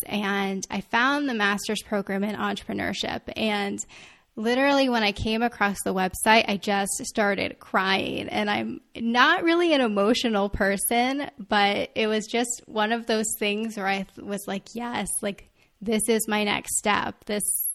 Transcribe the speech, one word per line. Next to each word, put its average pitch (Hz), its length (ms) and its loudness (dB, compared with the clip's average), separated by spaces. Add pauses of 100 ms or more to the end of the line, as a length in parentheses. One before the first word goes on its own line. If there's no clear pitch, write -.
and 196 680 -2
I 202 80 -4
found 269 480 2
the 247 60 -2
master's 208 480 0
program 196 420 -2
in 208 100 -2
entrepreneurship. 202 840 -4 (160)
And 202 420 -2 (560)
Literally, 269 540 4
when 233 140 2
I 208 100 2
came 220 300 -2
across 202 420 0
the 190 80 0
website, 202 560 4
I 208 80 0
just 196 480 -2
started 196 540 -2
crying. 190 720 0
And 208 200 -2
I'm 220 300 -4 (160)
not 254 480 4
really 339 300 4
an 269 80 4
emotional 208 680 2
person, 233 880 0
but 202 560 2
it 220 120 0
was 214 200 0
just 240 380 -2
one 214 280 0
of 233 140 -2
those 220 200 0 (120)
things 214 380 -2
where 196 100 -4
I 196 280 -2
th-, 233 120 -16
was 202 200 -6
like, 190 280 -8
"Yes, 226 340 -6 (120)
like, - 300 -8 (320)
this 220 260 2
is 220 200 2
my 214 160 0
next - 340 -2
step. - 480 -2
This, 208 160 -4 (320)